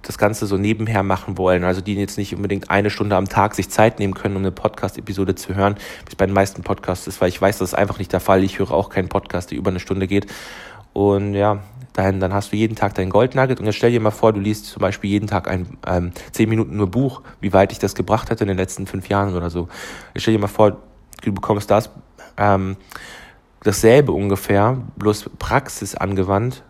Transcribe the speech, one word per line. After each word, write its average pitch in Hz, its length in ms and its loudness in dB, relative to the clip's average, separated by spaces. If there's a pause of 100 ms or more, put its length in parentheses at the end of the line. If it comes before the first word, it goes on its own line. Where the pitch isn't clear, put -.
das - 140 -12
Ganze 107 300 0
so 98 100 0
nebenher 107 460 0
machen 95 340 -2
wollen, 90 260 2
also 90 200 0
die 101 120 -4
jetzt 98 220 -2
nicht 98 180 -6
unbedingt 98 360 -6
eine 104 180 2
Stunde 101 280 0
am 95 120 0
Tag 104 260 2
sich - 140 -4
Zeit 110 300 4
nehmen 98 160 0
können, 101 200 -4
um 95 80 -2
eine 95 80 0
Podcast-Episode 95 840 -4
zu - 200 -8
hören, 98 200 2 (320)
wie - 20 -20
es - 60 -18
bei 98 100 2
den 98 100 0
meisten 98 280 0
Podcasts - 440 -4
ist, - 140 -10
weil 90 80 4
ich - 120 -4
weiß, 98 180 2
das 90 120 -2
ist - 40 -6
einfach 101 240 0
nicht 95 140 -6
der 92 80 2
Fall. 95 220 4
Ich 98 160 -2
höre 95 120 -2
auch 90 180 2
keinen 90 220 -2
Podcast, - 400 -4
der - 80 -6
über 95 120 0
eine 92 80 -4
Stunde 95 280 -2
geht. 98 200 0 (680)
Und 101 400 2
ja, 101 260 2 (320)
dann, 95 260 0
dann 92 140 0
hast 101 180 -2
du 104 60 -2
jeden 110 200 2
Tag 98 180 0
dein 92 160 -2
Goldnugget. 131 500 2
Und 104 60 -4
jetzt 104 100 0
stell 120 140 4
dir 117 100 2
mal 107 100 4
vor, 110 220 4
du 101 80 -2
liest 107 260 -2
zum - 140 -14
Beispiel 101 300 -2
jeden 104 160 0
Tag 98 220 -2
ein, 90 380 -4
ähm, 87 260 -2 (200)
zehn 110 160 2
Minuten 110 280 0
nur 101 140 0
Buch, 127 300 -2 (200)
wie 98 120 -2
weit 98 180 6
ich - 80 -12
das - 160 -2
gebracht - 360 -2
hätte 110 140 -2
in 98 40 -2
den 95 80 -2
letzten 95 300 -4
fünf - 220 -10
Jahren 101 260 0
oder 85 160 -4
so. 85 180 -6 (460)
Jetzt - 80 -6
stell 110 120 2
dir 104 60 2
mal 101 80 0
vor, 104 300 4 (440)
du 107 100 -2
bekommst 101 380 -2
das, 101 200 4 (480)
ähm, 98 380 2 (840)
dasselbe 113 500 6
ungefähr, 101 680 2 (180)
bloß 104 420 0
Praxis - 560 -2
angewandt 98 760 0